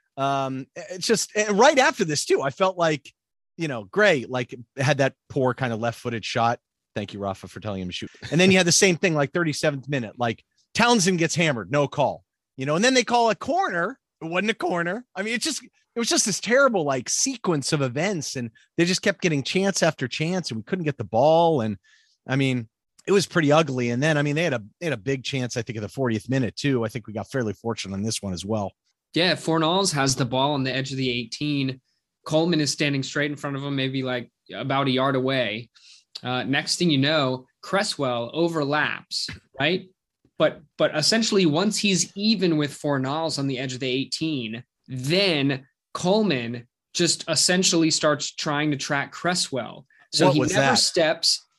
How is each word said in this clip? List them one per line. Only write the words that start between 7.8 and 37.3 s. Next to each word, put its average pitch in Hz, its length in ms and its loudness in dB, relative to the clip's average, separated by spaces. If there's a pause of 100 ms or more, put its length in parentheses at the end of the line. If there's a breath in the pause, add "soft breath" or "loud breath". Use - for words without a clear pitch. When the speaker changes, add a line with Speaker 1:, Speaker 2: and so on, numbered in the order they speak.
Speaker 1:
him 92 80 -6
to 87 60 -8
shoot. - 160 -10 (200)
And 147 80 2
then 180 120 6
you 185 80 6
had 180 80 4
the 170 60 4
same 185 240 4
thing, 170 180 0
like, 143 180 0
thirty-seventh 156 560 -2
minute, 120 300 -4
like, 117 260 -4 (300)
Townsend 208 440 2
gets 160 160 -2
hammered, 131 360 -2
no 143 180 0
call, 107 340 -4 (360)
you 131 80 -8
know, 151 100 0
and 196 80 0
then 254 80 2
they 254 120 2
call 233 260 2
a 202 40 0
corner. 262 640 -2 (220)
It 160 60 -10
wasn't 185 240 -2
a 220 40 0
corner. 190 520 -4 (100)
I 185 60 -4
mean, 214 100 -4
it's 233 120 -4
just, 311 180 -6
it - 360 -16
was 233 100 -2
just 330 180 2
this 196 140 -2
terrible, 240 440 2
like, 135 240 -2
sequence 190 640 -2
of 156 80 2
events, 143 560 -4
and 120 140 -8 (260 soft breath)
they 170 80 4
just 180 180 0
kept 202 200 0
getting 156 200 2
chance 190 400 0
after 156 240 2
chance, 165 440 -4
and 113 80 -6
we 110 60 -8
couldn't 185 200 -4
get 147 140 -2
the 110 60 -6
ball. 156 580 4
And 107 160 -2 (500 soft breath)
I 131 80 0
mean, 131 320 0 (380)
it 175 60 0
was 196 140 4
pretty 151 260 2
ugly. 135 380 2
And 120 120 0
then, 156 160 2
I 143 40 2
mean, 147 140 -2
they 165 80 0
had 160 80 0
a, 117 100 -2 (180)
they 170 60 -6
had 156 60 -2
a 120 60 -4
big 131 260 -4
chance, 127 320 -4
I 120 60 -2
think, 107 160 -10
at 107 40 -6
the 101 60 -4
fortieth 117 400 -2
minute 127 280 -2
too. 131 280 0
I 110 40 -2
think 110 180 -10
we 107 80 -12
got 104 160 -8
fairly 113 240 -2
fortunate 107 400 -6
on 98 80 -4
this 110 180 -4
one 95 140 -6
as 85 100 -8
well. 104 280 -4 (420)
Speaker 2:
Yeah, 165 200 2
Fornals 165 600 0
has 135 200 0
the 143 100 -2
ball 131 280 0
on 139 100 -2
the 131 120 -2
edge 131 180 -4
of 135 40 -8
the 131 140 -2
eighteen. 131 720 -4 (440)
Coleman 160 360 2
is 143 100 0
standing 143 320 0
straight 147 280 -4
in 147 60 -10
front 139 200 -8
of 135 80 -8
him, 143 100 -6
maybe, 131 280 -2
like, 127 280 -6 (240)
about 135 320 -2
a 135 40 2
yard 131 260 2
away. 127 540 -2 (520 soft breath)
Uh, 127 220 -4
next 143 340 -2
thing 180 120 2
you 139 80 4
know, 135 480 0 (160)